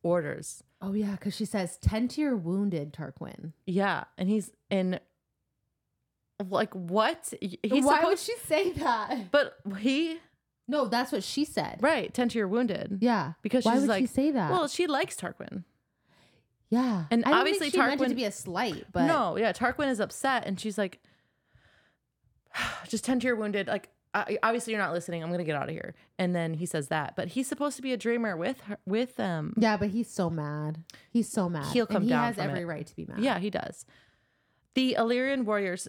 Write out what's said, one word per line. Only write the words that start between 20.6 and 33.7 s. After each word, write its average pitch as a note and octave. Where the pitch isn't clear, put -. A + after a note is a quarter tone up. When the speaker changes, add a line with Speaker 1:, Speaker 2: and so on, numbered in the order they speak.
Speaker 1:
like, F#3+
<sighs> -
"Just -
tend B3+
to B3
your A#3+
wounded." G#3
Like, -
"O-, G#3+
obviously A#3
you're G#3+
not E3
listening. E3+
I'm E3+
gonna F3
get D#3
out C3+
of D#3+
here." -
And F3+
then E3
he E3+
says D3+
that, D#3
but -
he's B3+
supposed C#4+
to C4
be C4
a A#3
dreamer A3+
with G3+
her, G#3
with A3+
them. E3+
Speaker 2:
Yeah, G#3+
but G3+
he's A3+
so F3
mad. D3+
He's A#3
so F#3
mad. D#3
Speaker 1:
He'll A#3
Speaker 2:
And G3+
Speaker 1:
come G3
Speaker 2:
he A3+
Speaker 1:
down -
Speaker 2:
has -
Speaker 1:
from F#3+
Speaker 2:
every C#3+
Speaker 1:
it. F3
Speaker 2:
right D#3
to -
be D#3+
mad. -
Speaker 1:
Yeah, A3+
he G3+
does. -